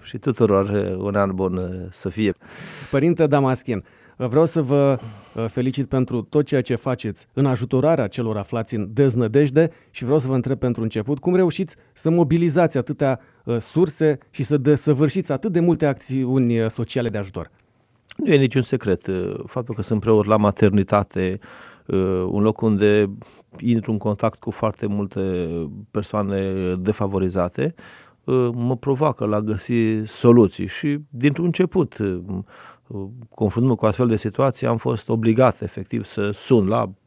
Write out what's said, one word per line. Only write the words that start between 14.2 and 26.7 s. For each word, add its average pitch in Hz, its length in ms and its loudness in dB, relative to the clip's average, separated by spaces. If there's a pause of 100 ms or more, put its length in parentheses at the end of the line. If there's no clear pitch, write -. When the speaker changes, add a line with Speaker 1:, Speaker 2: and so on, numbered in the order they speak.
Speaker 2:
și - 120 -8
să 147 140 0
desăvârșiți 147 760 2
atât 175 200 -4
de 170 80 2
multe 165 260 2
acțiuni, 127 720 0
eh, 113 140 0
sociale 120 380 -4
de 104 100 -4
ajutor? 95 320 -8 (680)
Speaker 1:
Nu 269 160 0
e 147 40 6
niciun 135 260 4
secret, 107 440 -2
eh, 95 280 -4 (120)
faptul 120 280 -8
că 107 80 -6
sunt 107 180 -2
preot 107 260 2
la 107 100 4
maternitate, 101 1040 2 (480)
eh, 95 120 0 (300)
un 101 140 0
loc 110 180 2
unde 104 500 4 (480)
intru 113 340 0
în 107 60 -2
contact 107 420 -2
cu - 100 -8
foarte 107 360 -4
multe 98 640 -4 (420)
persoane 98 600 -2 (220)